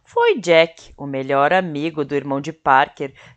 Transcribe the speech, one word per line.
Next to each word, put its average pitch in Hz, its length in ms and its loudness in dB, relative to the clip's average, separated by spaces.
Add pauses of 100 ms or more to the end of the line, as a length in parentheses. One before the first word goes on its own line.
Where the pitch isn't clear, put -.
foi 466 360 0
Jack, 165 580 2
o 143 80 -12
melhor 139 480 0
amigo 156 520 -2
do 139 100 -6
irmão 139 240 -4
de 156 140 -10
Parker, 139 600 0 (240)